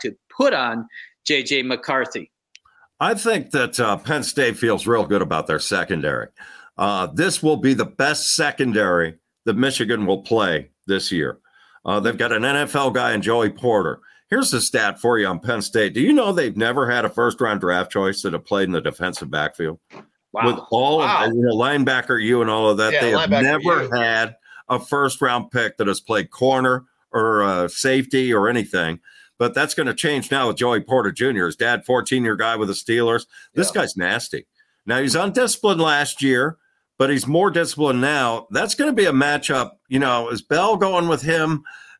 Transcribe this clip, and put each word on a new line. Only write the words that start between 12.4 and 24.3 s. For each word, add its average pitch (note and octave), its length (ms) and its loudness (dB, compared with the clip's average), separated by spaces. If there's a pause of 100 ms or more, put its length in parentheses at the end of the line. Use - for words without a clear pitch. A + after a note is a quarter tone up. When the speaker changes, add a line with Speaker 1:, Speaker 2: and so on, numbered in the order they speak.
Speaker 2:
N C#3 120 0
F C#3+ 180 -2
L C#3 160 0
guy A#2+ 220 0
in G#2+ 100 -2
Joey A2 280 2
Porter. G2+ 500 0 (300)
Here's B3+ 200 0
the B2 100 0
stat G#2+ 400 0
for A#2 180 2
you G2+ 80 2
on F2+ 140 -4
Penn A2+ 220 -2
State. G#2 320 0
Do - 60 0
you G3+ 120 4
know G3+ 200 4
they've C3 240 -2
never A#2+ 340 0
had A#2+ 140 0
a - 40 0
first-round A2+ 520 0
draft F2+ 300 0
choice G2 320 0
that F#2 120 -2
have D#2+ 100 -8
played G2 200 0
in F#2 80 0
the E2 80 0
defensive D#2 500 -6
backfield? D#2 480 -4 (540)
Speaker 1:
Wow. A2+ 140 -2
Speaker 2:
With A#2+ 120 0 (120)
all C3+ 280 2
Speaker 3:
Wow. F#3+ 260 0
Speaker 2:
of A2+ 60 0
the, A#2 60 -2
you A#2+ 60 2
know, A#2+ 140 2
linebacker, B2+ 680 2
you A#2 200 4
and A2+ 80 0
all A2 180 2
of G#2+ 100 4
that, A2 140 2
Speaker 3:
Yeah, C#3+ 80 2
Speaker 2:
they A#2+ 120 2
have D#3 180 2
Speaker 3:
linebacker, C#3 120 4
Speaker 2:
never D3+ 420 2
Speaker 3:
you. B2 60 -6 (120)
Speaker 2:
had A2+ 340 0 (320)